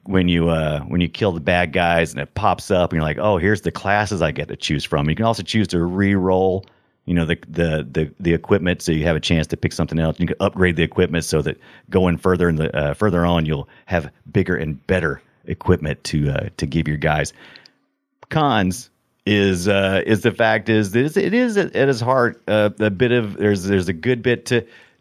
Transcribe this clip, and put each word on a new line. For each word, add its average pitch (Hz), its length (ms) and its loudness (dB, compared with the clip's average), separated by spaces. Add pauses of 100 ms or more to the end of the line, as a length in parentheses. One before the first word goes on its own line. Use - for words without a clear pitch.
when 92 240 0
you, 85 220 2
uh, 78 320 -2
when 73 180 -2
you 85 80 0
kill 98 240 -2
the 85 80 -8
bad 87 320 0
guys 85 400 2
and 67 80 -8
it 71 140 -10
pops 98 360 -2
up 87 220 2
and 82 60 0
you're 78 40 0
like, 76 160 -2
"Oh, 98 200 2
here's 98 240 0
the 85 100 -4
classes 101 500 -2
I 78 80 2
get 73 180 -8
to - 80 -10
choose - 280 -4
from." 76 260 -2
You 80 60 -2
can 113 80 -2
also 113 180 0
choose 104 260 0
to 85 140 0
re-roll, 92 840 0 (420)
you 87 80 0
know, 85 120 2
the, 82 100 0 (120)
the, 80 420 -2
the, 78 200 -2 (100)
the 85 140 0
equipment, 85 480 0
so 85 100 -2
you 78 120 0
have 80 120 0
a 76 40 -4
chance 80 280 0
to - 80 -6
pick - 160 -4
something 80 260 -4
else. 80 220 -2
You 82 80 0
can 78 100 -6
upgrade 90 380 0
the 82 80 0
equipment 82 400 0
so 76 180 0
that 71 160 -6 (300)
going 87 300 2
further 87 300 2
in 85 80 2
the, 78 200 -2
uh, 73 180 -2
further 87 320 2
on, 82 200 2
you'll 73 220 -4 (180)
have 80 260 -4 (180)
bigger 92 240 0
and 73 320 -6
better 82 340 -2 (260)
equipment - 580 -2
to, 73 260 -2
uh, - 180 -4 (100)
to 82 80 -4
give 76 200 -2
your 76 120 -2
guys. 76 340 -2 (960)
Cons 110 640 -2 (360)
is, 98 420 2
uh, 98 380 2
is 107 160 2
the 117 100 2
fact 110 360 2
is 107 240 2
that 120 120 2
it's, 156 120 -4
it 196 180 2
is 240 220 0
at, - 200 0
at 135 120 4
its 120 120 0
heart, 120 480 0
uh, 104 300 2
a 107 120 2
bit 117 220 2
of, 110 240 0
there's, 101 280 2
there's 95 240 2
a 98 40 0
good 117 300 -2
bit 120 240 0
to, 117 180 0 (360)